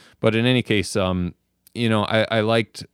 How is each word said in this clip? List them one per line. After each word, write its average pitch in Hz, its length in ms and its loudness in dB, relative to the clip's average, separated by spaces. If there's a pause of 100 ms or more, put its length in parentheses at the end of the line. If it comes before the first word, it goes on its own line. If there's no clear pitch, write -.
(180)
but 110 160 2
in 113 100 0
any 127 180 2
case, 104 340 -2
um, 92 360 -2 (420)
you 117 140 -2
know, 110 160 2
I, 110 220 0 (120)
I - 20 2
liked 110 540 -2